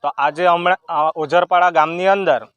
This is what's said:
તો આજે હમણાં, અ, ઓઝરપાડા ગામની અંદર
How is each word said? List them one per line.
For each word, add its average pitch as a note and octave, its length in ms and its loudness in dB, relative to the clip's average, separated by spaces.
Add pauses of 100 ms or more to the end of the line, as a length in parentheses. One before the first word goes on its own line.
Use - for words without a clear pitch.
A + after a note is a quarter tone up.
તો C#3+ 60 -6 (100)
આજે D3+ 300 -2
હમણાં, F3 300 2 (120)
અ, D#3+ 260 -2
ઓઝરપાડા F3 540 0
ગામની E3 380 0
અંદર E3 500 0